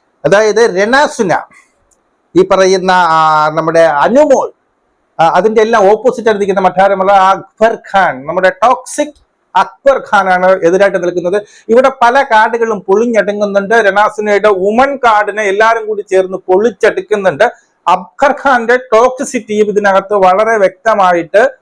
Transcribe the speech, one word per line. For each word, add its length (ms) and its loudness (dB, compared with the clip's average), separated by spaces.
അതായത്, 560 2
രണാസുന, 560 -2
ഈ 140 4
പറയുന്ന, 400 0
ആ, 580 2
നമ്മുടെ 300 -2
അനുമോൾ, 720 2
ആ, 100 2
അതിന്റെ 320 0
എല്ലാം 300 2
ഓപ്പോസിറ്റ് 380 -2
ആയിട്ട് 120 0
നിൽക്കുന്ന 200 -2
മറ്റാരുമല്ല, 500 0
അക്ബർ 680 0
ഖാൻ, 300 -2
നമ്മുടെ 240 -2
ടോക്സിക് 640 -2
അക്ബർ 420 -2
ഖാനാണ് 540 0
എതിരായിട്ട് 400 0
നിൽക്കുന്നത്. 380 -4
ഇവിടെ 220 2
പല 220 2
കാർഡുകളും 560 -2
പൊളിഞ്ഞടുങ്ങുന്നുണ്ട്. 960 -2
രണാസുനയുടെ 720 0
വുമൺ 460 0
കാർഡിനെ 480 -2
എല്ലാരും 440 0
കൂടി 140 -6
ചേർന്ന് 360 -2
പൊളിച്ചെടുക്കുന്നുണ്ട്. 1080 -2
അക്ബർ 480 -2
ഖാന്റെ 320 0
ടോക്സിസിറ്റിയും 880 -2
ഇതിനകത്ത് 460 -2
വളരെ 440 2
വ്യക്തമായിട്ട് 920 0